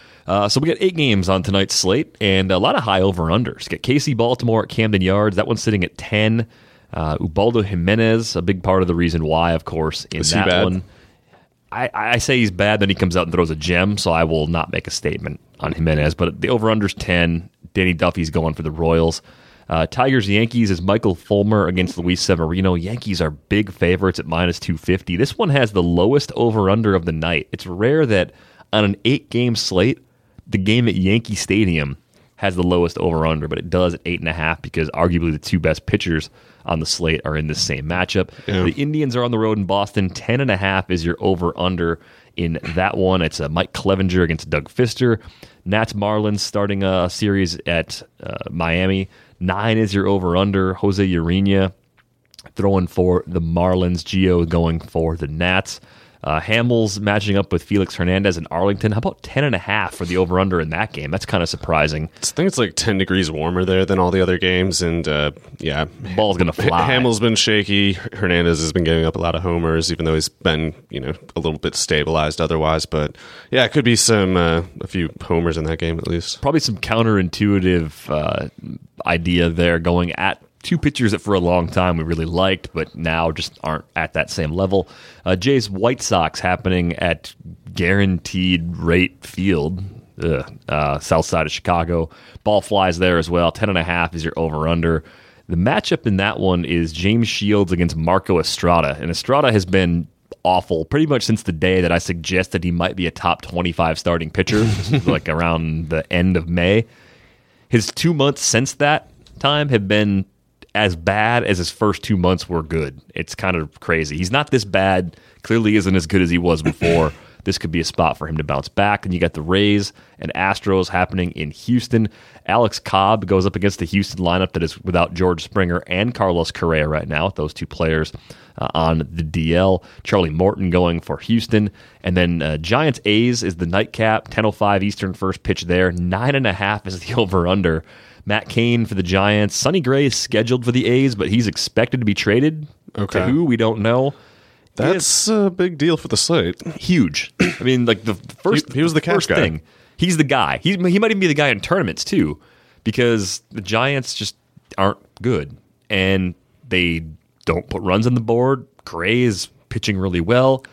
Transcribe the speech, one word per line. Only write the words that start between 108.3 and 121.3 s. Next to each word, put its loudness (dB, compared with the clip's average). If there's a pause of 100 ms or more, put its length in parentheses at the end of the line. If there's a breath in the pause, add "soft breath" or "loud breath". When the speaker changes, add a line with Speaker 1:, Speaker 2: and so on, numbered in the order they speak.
Speaker 1:
since 0
that 0 (280)
time 0
have 2
been 2 (500)
as 2
bad 0
as 0
his -4
first 0
two 0
months 2
were -2
good. -6 (140)
It's -8
kind -2
of -8
crazy. -2
He's -2
not 0
this 2
bad, 0 (240 soft breath)
clearly 2
isn't 2
as 2
good 2
as 2
he 2
was 2
before. 2
<clears throat> -20 (240 loud breath)
This -2
could -6
be 0
a -2
spot 0
for -8
him -4
to -2
bounce -4
back. 0
And -2
you 0
got 2
the -8
Rays 2 (260 soft breath)
and -8
Astros 0
happening 0